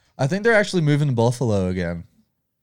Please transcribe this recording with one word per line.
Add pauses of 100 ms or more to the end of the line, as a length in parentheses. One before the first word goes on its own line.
(180)
I
think
they're
actually
moving
to
Buffalo
again (580)